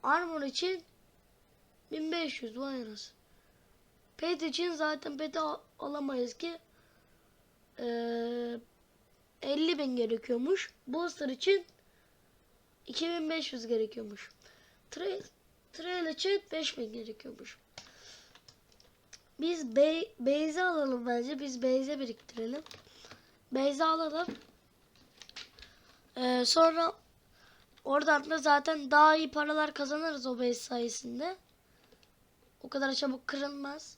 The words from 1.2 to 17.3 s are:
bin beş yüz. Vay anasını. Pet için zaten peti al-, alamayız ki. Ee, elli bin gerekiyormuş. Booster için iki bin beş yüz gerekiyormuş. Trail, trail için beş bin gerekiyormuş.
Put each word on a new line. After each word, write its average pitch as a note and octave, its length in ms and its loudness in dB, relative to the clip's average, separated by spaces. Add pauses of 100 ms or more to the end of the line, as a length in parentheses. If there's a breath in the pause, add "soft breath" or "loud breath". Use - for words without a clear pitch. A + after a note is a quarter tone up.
bin D#4 200 -4
beş E4 320 -2
yüz. A3+ 160 -10
Vay C4+ 220 -6
anasını. G#3+ 340 -12 (1000 soft breath)
Pet D#4+ 240 -2
için E4 320 -2
zaten D4+ 440 -4
peti D#4 220 -4
al-, D4+ 220 -4 (180)
alamayız C4+ 540 -4
ki. E4+ 260 -8 (1200 soft breath)
Ee, A#3 800 -4 (840)
elli D4+ 360 0
bin C4 180 -2
gerekiyormuş. A#3+ 760 0 (140)
Booster D4+ 420 -2
için F4 360 2 (1200 soft breath)
iki D#4+ 220 -4
bin E4 200 -2
beş D#4+ 240 -4
yüz A3+ 140 -8
gerekiyormuş. A3 640 -4 (600 soft breath)
Trail, F#4 300 -4 (520)
trail F4 320 -4
için G4 460 0
beş D#4+ 260 -4
bin A3 160 -6
gerekiyormuş. - 640 -14 (1800 loud breath)